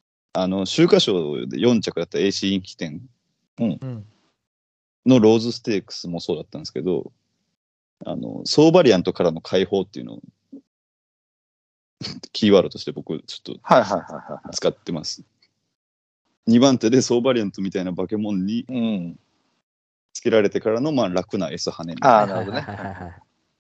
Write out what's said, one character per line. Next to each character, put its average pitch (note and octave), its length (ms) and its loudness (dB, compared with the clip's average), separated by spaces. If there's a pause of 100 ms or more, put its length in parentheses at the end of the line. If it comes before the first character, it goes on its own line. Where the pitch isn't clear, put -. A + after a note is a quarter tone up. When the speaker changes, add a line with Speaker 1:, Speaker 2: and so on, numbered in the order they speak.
(320)
Speaker 1:
あ F#2+ 140 -2
の、 F#2+ 160 -2
秋 D#3 240 2
華 F#3 140 6
賞 D2+ 460 -2
で B1 120 -8
四 A2+ 220 4
着 - 180 -6
だ E2+ 80 -4
っ - 20 -20
た - 100 -6
エ D#2 40 2
ー G2 80 4
シ - 160 -6
ー G2 40 0
人 F#2+ 120 -2
気 - 140 -20
店 D#2+ 260 -12 (560)
Speaker 2:
う A#2 80 -2
ん。 G2+ 160 -4
Speaker 3:
う C3 40 -12
ん。 A2+ 200 -12 (1000)
Speaker 1:
の B2+ 160 6
ロ A2 160 8
ー - 20 2
ズ A#2 140 -4
ス - 80 -14
テ G#2 200 -2
ー - 40 -20
ク - 80 -20
ス - 160 -14
も E2+ 120 -8
そ - 120 -6
う D#2+ 40 -2
だ D#2 60 -12
っ - 40 -16
た - 120 -20
ん D#2+ 40 -14
で - 20 -16
す - 80 -14
け C2 80 -6
ど、 E2 320 -4 (920)
あ - 100 -8
の、 A1+ 300 -10
ソ D3+ 220 6
ー E3 40 6
バ F3+ 100 8
リ A#2+ 120 6
ア - 20 4
ン F2 60 0
ト F2 100 -2
か - 120 -2
ら E2+ 80 2
の D#2+ 100 -10
解 F#2+ 240 0
放 G2 160 0
っ F#2 40 -6
て - 140 -16
い - 20 -14
う B1 40 -14
の A1+ 80 -16
を、 - 60 -20 (1800)
<laughs> - 320 -16
キ - 140 -2
ー G#2 60 6
ワ F#2+ 80 8
ー - 20 0
ド D#2+ 80 -4
と - 80 -16
し - 80 -12
て - 60 -8
僕、 C#2+ 340 -10
ち - 200 -18
ょ - 60 -14
っ - 40 -14
と - 60 -20
Speaker 2:
は C#3+ 180 6
い - 20 0
は G2 60 -4
い - 20 -10
は G2 80 0
い - 20 -4
は D#2 60 -18
い D#2 260 -16
は C#2 180 -14
い。 - 40 -16
Speaker 1:
使 - 120 -6
っ E2 60 2
て - 200 -12
ま D#2 120 -8
す。 - 180 -12 (1200)
二 A#2 120 6
番 C3 200 6
手 A2 100 0
で B2 140 4
ソ A#2+ 160 0
ー A#2+ 40 0
バ C3 120 2
リ A#2 80 0
ア - 20 -2
ン G2 60 -4
ト F#2+ 100 -16
み G2 100 -4
た F#2 120 -4
い - 20 -6
な F2+ 80 -6
化 F#2 140 -6
け G#2+ 100 -6
物 G#2 220 -4
に G#2+ 280 -4
Speaker 2:
う C3 60 -12
ん。 G#2 460 -6 (960)
Speaker 1:
つ - 60 -14
け A#2 100 0
ら A2 100 4
れ G2+ 80 2
て F#2+ 120 -2
か A2 100 -2
ら A2+ 100 0
の、 D3+ 120 -2
ま B2 120 0
あ、 F#2+ 60 -2
楽 F2+ 260 -4
な F2 140 -4
S E2+ 180 -8
跳 E2 160 -10
ね E2 100 -10
み E2 60 -14
た C3+ 80 4
い - 20 8
な。 A2 120 8
Speaker 2:
あ - 20 2
ー、 - 20 0
な F#2+ 140 -6
る F#2 60 -6
ほ G2 40 -8
ど A2 60 -6
ね。 D3 60 -4
Speaker 3:
は G#2+ 100 -12
い G2+ 40 -12
は G2+ 60 -14
い F#2+ 40 -12
は F#2+ 60 -10
い - 20 -14
は F#2 60 -18
い F#2 40 -12
は F2 60 -14
い。 - 20 -20
Speaker 1:
っ - 20 -20 (600)